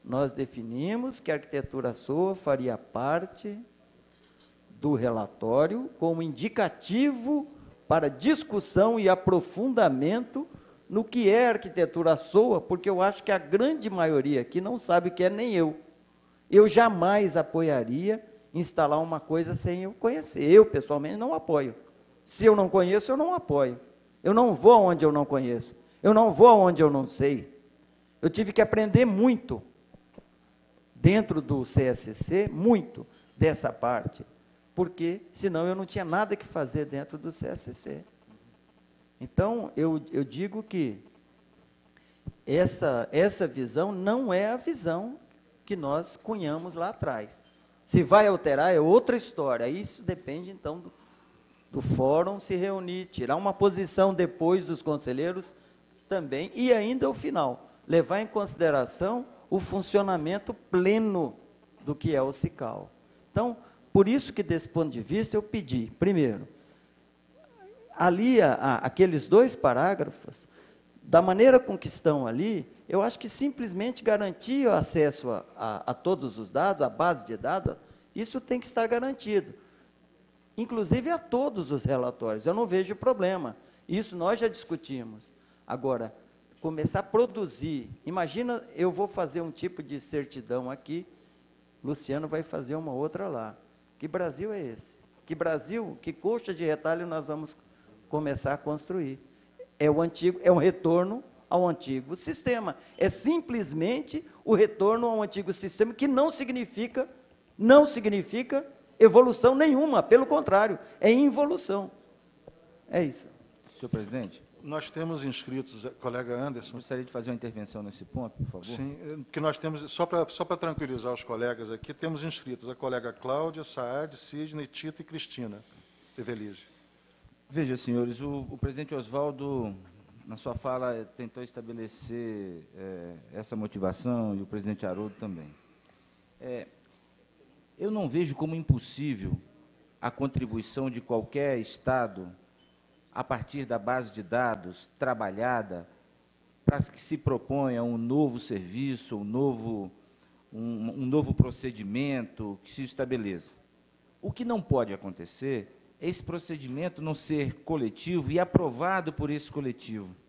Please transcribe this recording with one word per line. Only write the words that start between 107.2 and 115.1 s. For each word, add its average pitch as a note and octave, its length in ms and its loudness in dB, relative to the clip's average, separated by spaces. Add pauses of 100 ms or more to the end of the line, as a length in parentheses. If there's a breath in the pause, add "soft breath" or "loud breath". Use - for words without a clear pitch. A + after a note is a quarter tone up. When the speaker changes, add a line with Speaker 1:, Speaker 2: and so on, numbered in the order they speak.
Speaker 1:
não C4+ 280 10
significa A#3 800 -2 (340)
evolução A#3+ 560 8
nenhuma, C#4+ 460 4
pelo C4 240 6
contrário, G#3+ 540 2 (200 loud breath)
é G#3 120 6
involução. C4+ 800 0 (960)
É F3 140 0
isso. C3 240 -8 (520)
Speaker 2:
Senhor B2 100 -12
presidente. G#2+ 540 -8 (200)
Speaker 3:
Nós D3+ 260 -10
temos D#3+ 340 -8